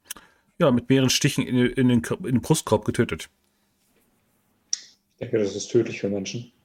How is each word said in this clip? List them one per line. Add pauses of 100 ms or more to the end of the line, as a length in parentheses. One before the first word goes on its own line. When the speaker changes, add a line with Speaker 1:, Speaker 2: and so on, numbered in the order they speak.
(600)
Speaker 1:
ja,
mit
mehreren
Stichen
in,
in
den
Kr-,
in
den
Brustkorb
getötet. (1800)
Speaker 2:
Ich
denke,
das
ist
tödlich
für
Menschen. (140)